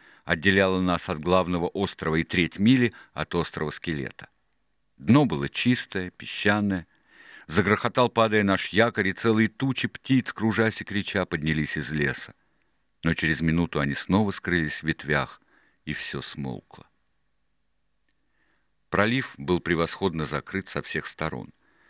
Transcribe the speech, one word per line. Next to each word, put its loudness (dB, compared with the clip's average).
отделяла 2
нас 0
от -4
главного 2
острова -2
и 2
треть -2
мили 4
от -6
острова -2
Скелета. -8
Дно 4
было -2
чистое, -2
песчаное. 0
Загрохотал, 2
падая, 4
наш 2
якорь, 2
и 0
целые 2
тучи -4
птиц, 0
кружась 0
и -8
крича, -2
поднялись -2
из -6
леса. -4
Но 2
через -2
минуту 0
они 0
снова 0
скрылись -2
в -8
ветвях, -2
и -6
все -8
смолкло. -10
Пролив 0
был 0
превосходно 0
закрыт -6
со -6
всех -6
сторон. -8